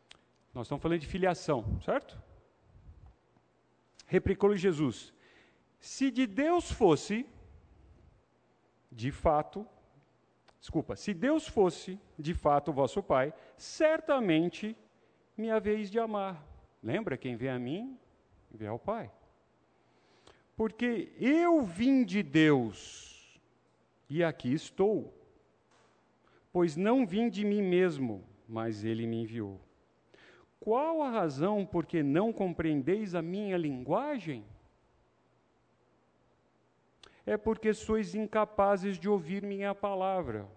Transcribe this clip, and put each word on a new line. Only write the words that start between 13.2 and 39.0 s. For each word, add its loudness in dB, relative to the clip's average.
certamente 0
me -4
haveis 0
de 0
amar." -4
Lembra? -4
"Quem -6
vê -4
a -4
mim, -6
vê -12
ao -6
Pai. -6
Porque -2
eu 6
vim 4
de 0
Deus, 2
e 0
aqui 0
estou. 0
Pois 2
não 2
vim 0
de -4
mim 2
mesmo, 0
mas -4
ele -2
me -4
enviou. -10
Qual 0
a -2
razão 0
por -2
que -2
não 2
compreendeis -2
a -2
minha -4
linguagem? -4
É 0
porque 0
sois -2
incapazes 0
de -4